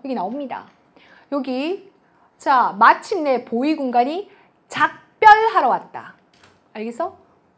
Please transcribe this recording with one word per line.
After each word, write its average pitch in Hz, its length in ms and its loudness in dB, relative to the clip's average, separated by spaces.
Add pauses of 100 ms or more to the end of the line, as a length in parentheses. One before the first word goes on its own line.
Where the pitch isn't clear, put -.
여기 269 120 -8
나옵니다. 226 520 -10 (640)
여기 277 600 -6 (460)
자, 233 420 0
마침내 277 640 2
보위 277 300 -2
공간이 269 560 -2 (360)
작별하러 427 1000 2
왔다. - 460 -6 (580)
알겠어? 233 420 -8 (420)